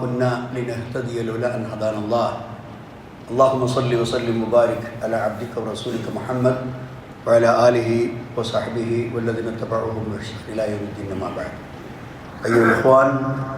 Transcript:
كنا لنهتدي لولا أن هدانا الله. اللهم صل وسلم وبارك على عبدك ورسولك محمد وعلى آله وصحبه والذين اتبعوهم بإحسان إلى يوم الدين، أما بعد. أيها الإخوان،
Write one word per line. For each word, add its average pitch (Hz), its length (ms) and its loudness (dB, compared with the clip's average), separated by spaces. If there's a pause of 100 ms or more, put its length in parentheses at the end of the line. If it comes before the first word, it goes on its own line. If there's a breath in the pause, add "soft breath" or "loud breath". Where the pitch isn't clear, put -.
كنا 123 520 0
لنهتدي 120 720 -6
لولا 113 320 -2
أن 113 160 -4
هدانا 107 320 -2
الله. 113 260 2 (1000)
اللهم 131 300 4 (140)
صل 123 120 2
وسلم 117 560 0
وبارك 117 560 2
على 110 160 -2
عبدك 107 400 -4
ورسولك 113 560 -4
محمد 127 440 0 (680)
وعلى 117 240 6 (200)
آله 120 200 4 (480)
وصحبه 117 540 -2 (260)
والذين 113 400 -2
اتبعوهم 110 560 -2
بإحسان - 280 -8 (120)
إلى 110 100 -2 (100)
يوم 101 100 -4 (100)
الدين، 98 240 -8
أما 92 160 -4
بعد. - 200 -6 (920)
أيها 117 240 6
الإخوان، 135 420 8 (480)